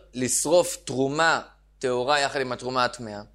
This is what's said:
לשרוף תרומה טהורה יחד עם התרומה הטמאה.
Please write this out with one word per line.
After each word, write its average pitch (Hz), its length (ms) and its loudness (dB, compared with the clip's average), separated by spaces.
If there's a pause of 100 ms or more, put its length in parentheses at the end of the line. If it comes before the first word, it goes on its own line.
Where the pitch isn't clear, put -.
(140)
לשרוף 147 720 2
תרומה 139 560 2 (380)
טהורה 127 400 0
יחד 139 220 0
עם 127 100 -4
התרומה 123 340 0
הטמאה. 107 360 -6 (140)